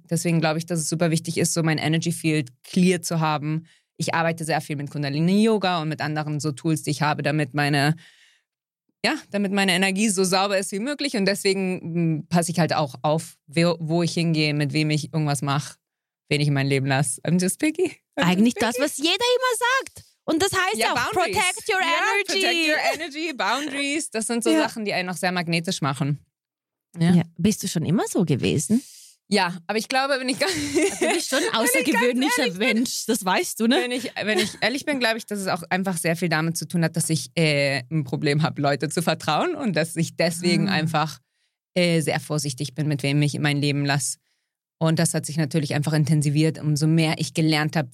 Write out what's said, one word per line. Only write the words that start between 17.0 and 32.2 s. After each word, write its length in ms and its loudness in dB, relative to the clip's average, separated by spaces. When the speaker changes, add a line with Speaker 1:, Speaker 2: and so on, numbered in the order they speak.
Speaker 1:
I'm 200 2
just 180 -2
picky. 340 0
I'm 40 2
Speaker 2:
Eigentlich 320 4
Speaker 1:
just 80 -4
Speaker 2:
das, 120 0
Speaker 1:
picky. 80 -2
Speaker 2:
was 140 -2
jeder 140 0
immer 560 0
sagt. 120 -20
Und 160 0
das 100 0
heißt 240 0
ja 120 0
Speaker 1:
Ja, 60 0
Speaker 2:
auch, 200 -2
Speaker 1:
Boundaries. 240 0
Speaker 2:
„Protect 320 -2
your 100 0
Speaker 1:
Ja, 80 0
Speaker 2:
energy.“ 540 0
Speaker 1:
protect 260 2
your 340 0
energy, 320 -6
Boundaries. 800 -2
Das 160 -4
sind 160 -2
so 60 2
Speaker 2:
Ja. 180 4
Speaker 1:
Sachen, 160 -8
die 80 -4
einen 160 -2
noch 80 -6
sehr 160 -2
magnetisch 500 -2
machen. 380 -2
Ja. 140 4
Speaker 2:
Ja. 100 6
Bist 260 0
du 60 -4
schon 160 -2
immer 240 2
so 160 0
gewesen? 580 0
Speaker 1:
Ja, 380 0
aber 140 -2
ich 100 -6
glaube, 300 0
wenn 100 -4
ich 80 0
ganz 160 0
Speaker 2:
Du 540 0
bist 220 0
schon 100 2
ein 60 0
Speaker 1:
<laughs> 60 -2
wenn 140 2
ich 60 0
ganz 0 -
Speaker 2:
außergewöhnlicher 720 2